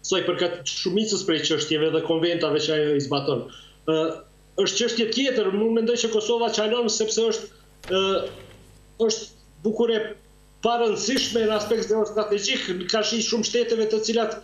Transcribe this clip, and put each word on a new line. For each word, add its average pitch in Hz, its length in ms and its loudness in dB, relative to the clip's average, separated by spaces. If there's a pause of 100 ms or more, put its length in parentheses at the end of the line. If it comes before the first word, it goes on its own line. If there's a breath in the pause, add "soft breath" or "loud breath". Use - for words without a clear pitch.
sa 190 160 0
i 170 80 0
përket 175 400 -2
shumicës 208 600 -2
prej 156 200 0
çështjeve 156 480 0
dhe 156 120 2
konventave 160 560 2
që 156 140 0
ajo 151 200 2
i 131 100 0
zbaton. 117 380 0 (420 loud breath)
Ë, 156 140 2 (580)
është 196 220 0
çështje 233 340 0
tjetër, 226 380 0
unë 226 260 2
mendoj 233 240 2
që 226 120 0
Kosova 233 400 2
qalon 220 360 0
sepse 220 400 0
është, - 220 -6 (380 loud breath)
ë, 190 120 2 (1040)
është - 240 -2 (320)
bukur 226 320 2
e 208 80 0 (600)
parëndësishme 233 840 0
në 220 80 2
aspekt 220 340 0
strategjik, 208 760 0 (240)
ka 220 160 2
shi 226 200 0
shumë 226 220 0
shteteve 233 420 0
të 220 160 0
cilat 226 380 0